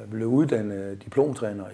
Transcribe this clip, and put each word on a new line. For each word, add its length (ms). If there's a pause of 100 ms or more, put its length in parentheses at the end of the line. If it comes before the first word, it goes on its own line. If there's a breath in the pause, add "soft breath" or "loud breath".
(100)
blev 180
uddannet 760
diplomtræner 680